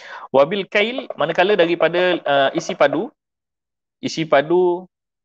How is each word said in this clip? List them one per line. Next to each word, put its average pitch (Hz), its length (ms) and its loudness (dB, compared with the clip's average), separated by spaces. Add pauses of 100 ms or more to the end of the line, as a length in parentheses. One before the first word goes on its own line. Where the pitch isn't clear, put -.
(340)
Wabil 165 320 2
kail, 233 480 -4
manakala 170 400 0
daripada, 170 720 2
uh, 139 320 2
isi 165 160 -6
padu, 156 400 0 (880)
isi 143 240 -4
padu 175 640 2 (360)